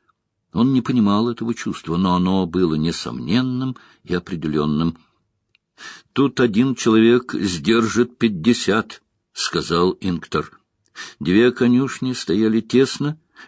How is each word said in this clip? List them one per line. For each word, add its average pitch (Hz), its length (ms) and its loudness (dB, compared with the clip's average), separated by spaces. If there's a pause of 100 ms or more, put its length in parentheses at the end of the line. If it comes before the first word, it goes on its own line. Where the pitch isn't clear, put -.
(520)
Он 123 220 0
не 127 80 2
понимал 113 480 0
этого 117 240 -6
чувства, - 420 -6
но 90 200 2
оно 92 300 0
было 82 300 0
несомненным 101 1000 -4 (260)
и 90 100 -6
определенным. 78 840 -2 (1120)
"Тут 135 280 0
один 120 360 2
человек 113 580 4
сдержит 104 840 0
пятьдесят", 107 840 0 (300)
сказал 85 680 -2
Инктор. 80 580 -6 (600)
Две 113 320 4
конюшни 123 640 0
стояли 110 480 0
тесно, 135 580 0 (280)